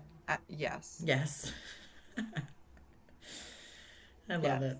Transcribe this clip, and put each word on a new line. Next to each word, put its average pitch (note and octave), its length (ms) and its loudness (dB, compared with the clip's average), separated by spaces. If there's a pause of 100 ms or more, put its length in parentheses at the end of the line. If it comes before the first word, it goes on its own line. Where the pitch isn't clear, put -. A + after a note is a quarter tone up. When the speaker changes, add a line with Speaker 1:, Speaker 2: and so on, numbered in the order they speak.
(280)
Speaker 1:
Uh, D3+ 100 4 (120)
yes. - 560 -4
Speaker 2:
Yes. D3 460 6 (680)
<laughs> A3 40 -2 (2000)
I F3+ 60 2
love E3 80 4
Speaker 1:
Yes. C3+ 200 6
Speaker 2:
it. C3 160 2